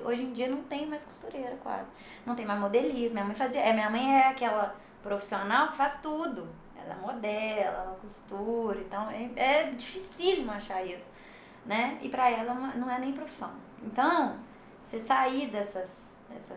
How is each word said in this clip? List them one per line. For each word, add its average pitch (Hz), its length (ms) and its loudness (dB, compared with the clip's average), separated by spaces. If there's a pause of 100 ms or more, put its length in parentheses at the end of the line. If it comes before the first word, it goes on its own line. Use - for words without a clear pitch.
Hoje 240 180 0
em 254 100 -4
dia 240 160 -2
não 277 140 -2
tem 294 240 -6
mais 302 160 -6
costureira, - 580 -10
quase. 202 280 -6 (360)
Não 240 120 -4
tem 220 100 -4
mais 208 140 0
modelismo. 233 540 2
Minha 202 100 0
mãe 208 100 -2
fazia, 262 260 0
é, 220 120 6
minha 214 180 2
mãe 269 300 6
é 262 80 10
aquela 220 480 2 (260)
profissional 208 680 2
que - 40 -10
faz 294 240 2
tudo. 302 480 -4 (360)
Ela 180 120 -8
modela, 208 840 0
ela 185 220 -6
costura, 208 800 -2
então 208 300 -4
é, 233 260 -6
é 285 360 4
dificílimo 339 800 0
achar 202 320 -4
isso, 180 240 -8 (580)
né? 233 360 0
E 262 60 -6
pra 254 220 4
ela 226 200 0
é - 20 0
uma, 262 220 -4
não 247 160 -2
é 247 100 0
nem 269 120 -2
profissão. 277 380 -8 (340)
Então, 269 520 2 (480)
você 226 160 -8
sair 262 480 4
dessas, 202 420 -4 (380)
dessa, - 280 -14